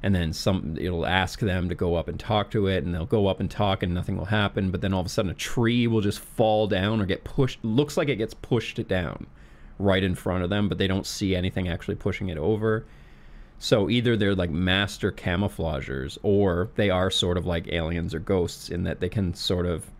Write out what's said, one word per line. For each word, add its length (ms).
and 140
then 160
some, 460
it'll 280
ask 320
them 300
to 80
go 180
up 140
and 100
talk 320
to 160
it, 160
and 100
they'll 140
go 220
up 100
and 140
talk, 320
and 100
nothing 220
will 80
happen, 480
but 80
then 120
all 80
of 60
a 40
sudden 200
a 40
tree 520
will 140
just 180
fall 480
down 340
or 60
get 160
pushed, 420
looks 320
like 120
it 80
gets 180
pushed 540
down 400
right 240
in 140
front 260
of 80
them, 180
but 100
they 100
don't 180
see 300
anything 320
actually 260
pushing 360
it 80
over. 460
So 280
either 280
they're, 180
like, 160
master 600
camouflagers, 1120
or 500
they 160
are 220
sort 260
of 80
like 260
aliens 400
or 60
ghosts 520
in 120
that 160
they 100
can 260
sort 320
of 200